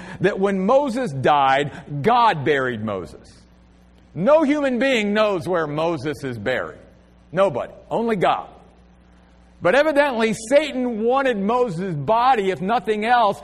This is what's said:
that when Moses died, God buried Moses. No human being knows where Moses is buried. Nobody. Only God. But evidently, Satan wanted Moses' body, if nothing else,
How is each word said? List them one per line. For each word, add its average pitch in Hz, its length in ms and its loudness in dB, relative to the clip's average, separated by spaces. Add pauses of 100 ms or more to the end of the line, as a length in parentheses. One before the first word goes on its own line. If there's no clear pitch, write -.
(220)
that 196 180 0
when 190 240 0
Moses 254 480 0
died, 139 920 0
God 214 400 2
buried 127 400 0
Moses. 95 600 -10 (720)
No 285 300 4
human 277 340 0
being 226 340 0
knows 208 340 0
where 170 200 -2
Moses 151 580 -4
is 123 140 -6
buried. 101 400 -4 (520)
Nobody. 151 440 -2 (160)
Only 220 260 -2
God. 151 320 -2 (1120)
But 175 120 2
evidently, 277 600 2 (160)
Satan 254 520 0
wanted 247 360 0
Moses' 196 560 -2
body, 214 560 2
if 160 100 -4
nothing 214 460 -2
else, 233 380 2